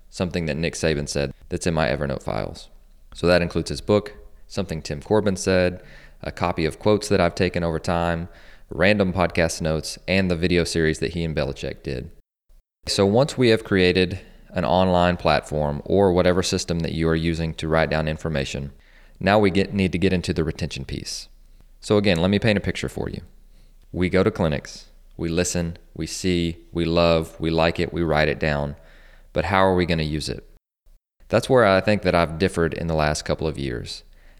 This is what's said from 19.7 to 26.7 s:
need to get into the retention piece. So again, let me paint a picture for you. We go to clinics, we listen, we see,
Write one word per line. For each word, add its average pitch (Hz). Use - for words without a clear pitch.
need 95
to 95
get 90
into 90
the 82
retention 76
piece. -
So 107
again, 98
let 92
me 101
paint 104
a -
picture -
for -
you. -
We 87
go 92
to 95
clinics, -
we 82
listen, 85
we 80
see, 85